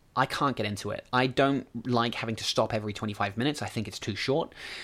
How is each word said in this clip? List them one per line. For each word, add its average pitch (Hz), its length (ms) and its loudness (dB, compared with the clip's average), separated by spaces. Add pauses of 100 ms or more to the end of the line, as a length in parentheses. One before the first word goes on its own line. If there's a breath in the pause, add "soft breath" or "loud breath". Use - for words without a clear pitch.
(180)
I 131 60 4
can't 139 320 0
get 107 80 -2
into 104 260 -4
it. - 220 -6
I 127 140 6
don't 139 400 4 (200)
like 120 280 2
having 113 220 -4
to - 80 -8
stop - 280 2
every 107 220 -2
twenty-five 101 420 -2
minutes. 143 240 0
I 101 60 -4
think 104 200 -4
it's - 120 -10
too 101 180 -4
short. - 380 0 (300 loud breath)